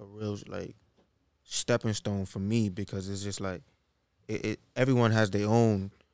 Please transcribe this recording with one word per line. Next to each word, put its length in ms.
a 40
real, 340
like, 260
stepping 480
stone 340
for 120
me, 300
because 400
it's 140
just, 180
like, 220
it, 160
it, 160
everyone 340
has 200
their 180
own 420